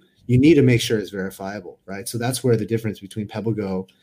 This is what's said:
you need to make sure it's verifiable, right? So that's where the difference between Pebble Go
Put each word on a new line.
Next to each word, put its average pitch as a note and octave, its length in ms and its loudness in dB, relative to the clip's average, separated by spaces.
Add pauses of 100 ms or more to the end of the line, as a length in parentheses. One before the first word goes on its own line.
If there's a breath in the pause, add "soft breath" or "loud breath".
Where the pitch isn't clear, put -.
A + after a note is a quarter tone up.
(260 soft breath)
you B2 120 4
need D3+ 160 8
to C#3 80 6
make B2 180 6
sure A2+ 180 -2
it's F#2 120 -8
verifiable, F#2+ 760 -10
right? G2 220 -12
So A#2 100 -8
that's B2 260 -4
where A#2+ 120 4
the G2+ 100 -4
difference G#2+ 340 -4
between G2+ 260 -10
Pebble G#2+ 260 -6
Go F#2+ 360 -4 (140)